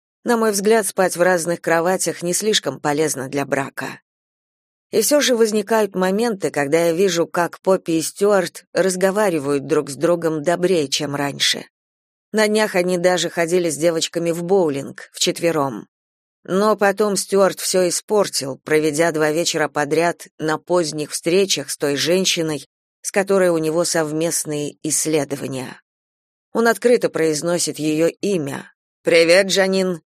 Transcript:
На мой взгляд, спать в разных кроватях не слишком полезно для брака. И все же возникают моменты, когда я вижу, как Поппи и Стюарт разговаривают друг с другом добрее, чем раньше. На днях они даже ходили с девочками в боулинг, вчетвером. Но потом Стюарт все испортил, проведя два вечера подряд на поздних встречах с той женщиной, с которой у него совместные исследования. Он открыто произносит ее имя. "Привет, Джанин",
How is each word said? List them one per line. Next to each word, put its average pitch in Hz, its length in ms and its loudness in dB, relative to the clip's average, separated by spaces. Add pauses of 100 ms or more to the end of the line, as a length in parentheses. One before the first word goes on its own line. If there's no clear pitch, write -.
(240)
На 233 120 0
мой 220 160 0
взгляд, 208 340 2
спать 180 300 -2
в 165 60 2
разных 170 380 0
кроватях 170 640 -2
не 175 100 -4
слишком 180 480 -2
полезно 143 480 -2
для 139 160 -4
брака. 135 560 -6 (920)
И - 80 2
все 285 200 4
же 254 140 2
возникают 214 600 0
моменты, 190 560 -2
когда 147 360 0
я 170 60 2
вижу, 170 340 0
как 170 340 -4
Поппи 185 320 0
и 160 100 0
Стюарт 196 720 -2
разговаривают 180 920 0
друг 143 240 0
с 139 60 -10
другом 165 460 0
добрее, 175 460 0
чем 143 280 -4
раньше. 143 480 -2 (640)
На 214 160 2
днях 214 280 0
они 180 240 2
даже 175 320 2
ходили 170 400 0
с 139 60 -6
девочками 165 540 -2
в 165 140 -2
боулинг, 170 680 0
вчетвером. 156 760 -2 (560)
Но 208 320 2
потом 202 400 0
Стюарт 190 420 0
все 185 300 0
испортил, 156 720 -2
проведя 156 540 0
два 151 200 0
вечера 160 360 -2
подряд 156 600 -2 (100)
на 156 200 -2
поздних 156 520 -2
встречах 180 600 -2
с - 80 -8
той 143 180 -2
женщиной, 156 720 0 (360)
с - 80 -8
которой 196 400 2
у 165 80 2
него 160 260 0
совместные 156 960 -2
исследования. 139 1000 -4 (720)
Он 226 160 2
открыто 226 420 2
произносит 160 680 -2
ее 156 300 0
имя. 160 640 -4 (300)
"Привет, 170 460 6
Джанин", 190 540 0 (120)